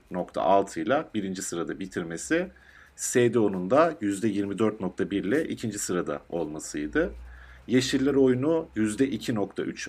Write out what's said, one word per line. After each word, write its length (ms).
nokta 320
altı 380
ile 240
birinci 280
sırada 380
bitirmesi, 680
S 380
D 40
O'nun 320
da 300
yüzde 280
yirmi 300
dört 220
nokta 300
bir 140
ile 240
ikinci 300
sırada 500
olmasıydı. 840
Yeşiller 480
oyunu 520
yüzde 320
iki 260
nokta 280
üç 260